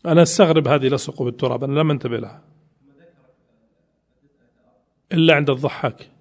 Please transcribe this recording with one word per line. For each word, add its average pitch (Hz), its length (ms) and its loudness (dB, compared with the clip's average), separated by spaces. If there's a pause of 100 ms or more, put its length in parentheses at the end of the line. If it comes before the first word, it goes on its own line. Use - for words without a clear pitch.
أنا 170 160 4
أستغرب 160 460 4
هذه 131 200 0
لصق 135 360 -4
بالتراب، 123 400 -4
أنا 139 160 -4
لم 156 120 0
أنتبه 123 260 -6
لها - 260 -14 (2750)
إلا 165 220 4
عند 143 140 0
الضحاك. 131 600 -6 (120)